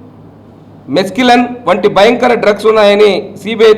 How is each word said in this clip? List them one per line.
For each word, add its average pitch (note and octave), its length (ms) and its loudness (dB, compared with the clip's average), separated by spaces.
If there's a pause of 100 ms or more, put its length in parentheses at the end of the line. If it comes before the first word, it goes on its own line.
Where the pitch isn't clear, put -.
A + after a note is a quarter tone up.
(960)
మెస్కిలన్ A#3+ 480 0 (240)
వంటి G3+ 200 -2 (100)
భయంకర A#3+ 440 2
డ్రగ్స్ G#3 280 -2
ఉన్నాయని G#3 400 2 (320)
సీబీఐ A3 360 2